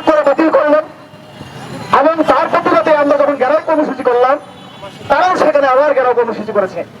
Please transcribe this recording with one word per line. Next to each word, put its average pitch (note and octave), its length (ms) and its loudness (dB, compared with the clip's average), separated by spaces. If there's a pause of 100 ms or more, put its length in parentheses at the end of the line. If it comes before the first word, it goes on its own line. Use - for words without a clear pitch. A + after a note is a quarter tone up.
করে D4+ 160 2
বাতিল D4 280 2
করলেন D4+ 340 2 (1160)
এবং D#4 240 0
তার D4 260 0
প্রতিবাদে E4 460 2
আমরা C#4+ 220 2
যখন C#4+ 180 0
ঘেরাও C#4 300 0
কর্মসূচি D4 360 -2
করলাম, B3+ 360 2 (720)
তারাও E4 280 2
সেখানে D4 300 2
আবার C#4 280 2
ঘেরাও B3+ 200 0
কর্মসূচি G#3+ 380 -4
করেছে। F#3 320 -4 (160)